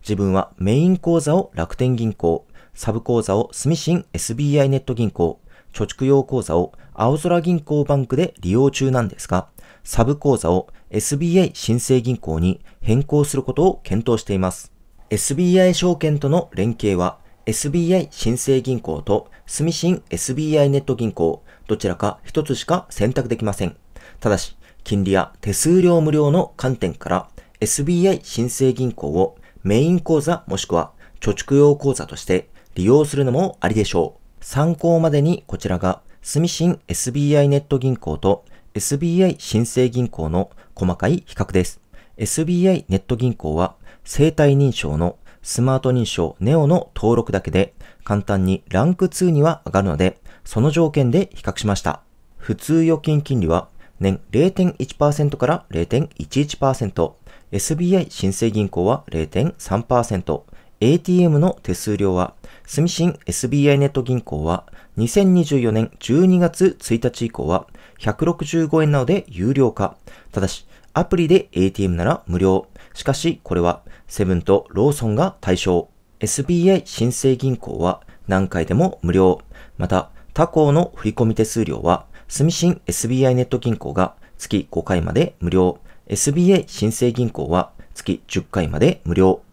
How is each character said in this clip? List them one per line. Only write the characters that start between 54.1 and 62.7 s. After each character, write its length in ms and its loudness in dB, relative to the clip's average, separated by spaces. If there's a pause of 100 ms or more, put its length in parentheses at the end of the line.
零 200 2
点 280 0
一 160 -6
パ 140 2
ー 40 2
セ 120 0
ン 60 2
ト 60 -8
か 100 -2
ら 220 -2
零 160 -2
点 320 -2
一 240 -4
一 160 -2
パ 140 0
ー 40 -2
セ 120 -4
ン 60 -6
ト、 260 -2 (340)
エ 60 -2
ス 160 -2
ビ 160 0
ー 80 4
ア 40 2
イ 80 -4
申 220 -2
請 180 0
銀 180 0
行 180 -2
は 220 0
零 180 -4
点 320 -2
三 240 -4
パ 180 0
ー 40 0
セ 120 -4
ン 60 -4
ト、 240 -6 (340)
エ 140 4
ー 60 2
テ 120 -2
ィ 60 4
ー 60 6
エ 40 4
ム 120 4
の 220 0
手 120 -4
数 220 -4
料 180 0
は 200 -2 (300)
住 240 0